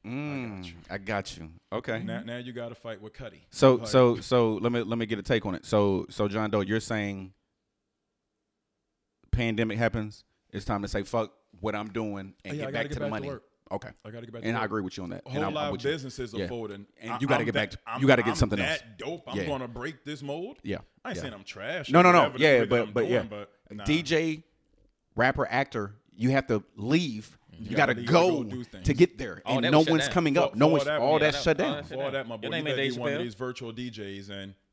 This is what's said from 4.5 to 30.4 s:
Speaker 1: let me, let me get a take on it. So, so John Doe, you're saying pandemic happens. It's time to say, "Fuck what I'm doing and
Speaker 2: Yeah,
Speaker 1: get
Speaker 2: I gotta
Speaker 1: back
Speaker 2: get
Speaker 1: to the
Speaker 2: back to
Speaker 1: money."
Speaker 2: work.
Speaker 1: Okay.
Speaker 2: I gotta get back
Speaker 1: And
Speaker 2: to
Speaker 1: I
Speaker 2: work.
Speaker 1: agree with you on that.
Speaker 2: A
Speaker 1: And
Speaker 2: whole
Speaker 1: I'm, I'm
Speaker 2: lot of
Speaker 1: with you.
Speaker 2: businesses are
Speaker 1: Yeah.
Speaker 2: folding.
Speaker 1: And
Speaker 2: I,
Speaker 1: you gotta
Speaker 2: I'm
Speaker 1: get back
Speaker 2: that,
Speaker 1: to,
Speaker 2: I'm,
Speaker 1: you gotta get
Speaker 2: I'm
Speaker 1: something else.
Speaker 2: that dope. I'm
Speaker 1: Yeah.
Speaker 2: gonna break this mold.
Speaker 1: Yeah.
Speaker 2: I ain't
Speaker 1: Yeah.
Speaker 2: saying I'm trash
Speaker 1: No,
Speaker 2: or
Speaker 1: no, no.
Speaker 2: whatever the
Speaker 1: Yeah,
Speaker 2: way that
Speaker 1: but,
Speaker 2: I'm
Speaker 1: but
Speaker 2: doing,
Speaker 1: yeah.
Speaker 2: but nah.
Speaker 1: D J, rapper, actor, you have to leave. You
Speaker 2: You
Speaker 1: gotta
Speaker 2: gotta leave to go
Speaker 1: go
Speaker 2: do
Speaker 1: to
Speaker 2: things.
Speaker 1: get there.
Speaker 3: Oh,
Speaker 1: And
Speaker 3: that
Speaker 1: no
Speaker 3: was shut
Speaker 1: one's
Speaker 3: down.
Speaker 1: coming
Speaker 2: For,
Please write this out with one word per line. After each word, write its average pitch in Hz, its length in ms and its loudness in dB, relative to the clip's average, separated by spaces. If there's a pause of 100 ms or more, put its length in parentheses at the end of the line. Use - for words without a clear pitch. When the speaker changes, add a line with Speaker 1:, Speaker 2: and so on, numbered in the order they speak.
Speaker 1:
let 113 180 0
me, 120 80 0
let 113 180 -2
me 113 60 0
get 107 140 -4
a 101 40 -8
take 117 220 0
on 95 100 -4
it. - 120 -10
So, 101 420 4
so 104 200 -2
John 107 220 -2
Doe, 104 120 2
you're 107 180 0
saying 98 540 -6 (2000)
pandemic 113 480 0
happens. 107 460 -2 (280)
It's 98 120 -8
time 101 180 -2
to 101 60 -6
say, 101 140 -2
"Fuck 110 300 -2 (280)
what 107 140 -2
I'm 107 140 -6
doing 101 460 -6 (100)
and 117 120 -8
Speaker 2:
Yeah, 151 40 -6
Speaker 1:
get - 0 -
Speaker 2:
I 139 40 -6
gotta - 80 -8
Speaker 1:
back 117 120 -4
Speaker 2:
get 143 40 -6
Speaker 1:
to 139 60 -8
the 127 60 -8
Speaker 2:
back 143 80 -4
to - 20 -4
Speaker 1:
money." 110 180 -6
Speaker 2:
work. 131 160 -12 (280)
Speaker 1:
Okay. - 180 -8 (140)
Speaker 2:
I 107 60 -14
gotta 117 160 -14
get 113 60 -16
back 117 120 -12
Speaker 1:
And 113 100 -2
Speaker 2:
to 113 40 0
Speaker 1:
I 110 40 0
Speaker 2:
work. - 40 0
Speaker 1:
agree 104 160 -2
with 92 140 -6
you 95 80 -8
on 85 60 -8
that. 87 140 -10
Speaker 2:
A - 40 -16
Speaker 1:
And 127 80 -8
Speaker 2:
whole 147 80 -2
Speaker 1:
I'm, 98 60 -2
I'm - 40 -6
Speaker 2:
lot 151 120 -2
of 143 60 -4
Speaker 1:
with 120 120 -8
you. 139 80 0
Speaker 2:
businesses 127 420 -10
are 101 40 -4
Speaker 1:
Yeah. 90 100 -4
Speaker 2:
folding. 104 380 -10 (140)
Speaker 1:
And 117 120 -8
Speaker 2:
I, 117 80 -6
Speaker 1:
you 127 80 -2
gotta 120 120 4
Speaker 2:
I'm 113 60 -2
Speaker 1:
get 117 80 -2
back 104 160 0
Speaker 2:
that, - 140 -14
Speaker 1:
to, 113 80 -12
Speaker 2:
I'm, 127 80 -6
Speaker 1:
you 135 80 4
gotta 123 140 8
get 113 80 0
Speaker 2:
I'm 107 60 -2
Speaker 1:
something 104 220 0
else. 147 220 -2
Speaker 2:
that 110 180 -20
dope. 165 300 -8
I'm 127 80 -8
Speaker 1:
Yeah. 92 100 -2
Speaker 2:
gonna 131 220 -6
break 120 360 -12
this 143 180 -10
mold. 165 420 -10
Speaker 1:
Yeah. - 140 -4 (260)
Speaker 2:
I 254 60 -8
ain't 180 60 -6
Speaker 1:
Yeah. 165 60 -6
Speaker 2:
saying 123 120 -10
I'm 98 100 -18
trash 139 460 -8
Speaker 1:
No, 165 100 8
Speaker 2:
or - 20 8
Speaker 1:
no, 180 100 10
no. 175 60 8
Speaker 2:
whatever 131 200 4
the 147 60 4
Speaker 1:
Yeah, 151 80 8
Speaker 2:
way 127 80 8
that 107 80 2
Speaker 1:
but, 120 120 4
Speaker 2:
I'm 107 120 -4
Speaker 1:
but 117 100 2
Speaker 2:
doing, 120 100 2
Speaker 1:
yeah. 113 100 2
Speaker 2:
but 104 280 -12 (200)
nah. 104 140 -12
Speaker 1:
D 160 180 2
J, 160 400 0 (720)
rapper, 131 340 2
actor, 113 460 -2 (220)
you 120 140 2
have 135 180 2
to 107 160 2 (100)
leave. 120 640 0 (140)
You 104 180 -12
Speaker 2:
You 135 60 -2
Speaker 1:
gotta 131 180 4
Speaker 2:
gotta 117 60 -4
leave 120 80 -8
to 147 40 4
go 170 180 6
Speaker 1:
go 143 140 0
Speaker 2:
do 123 200 -8
Speaker 1:
to - 60 -18
Speaker 2:
things. 98 180 -4 (100)
Speaker 1:
get 175 200 6
there. 101 280 -10
Speaker 3:
Oh, 117 100 2
Speaker 1:
And 127 80 2
Speaker 3:
that - 60 2
Speaker 1:
no 151 80 8
Speaker 3:
was 156 80 8
shut 156 60 0
Speaker 1:
one's 156 140 4
Speaker 3:
down. - 80 -2
Speaker 1:
coming 160 200 2
Speaker 2:
For, 170 60 6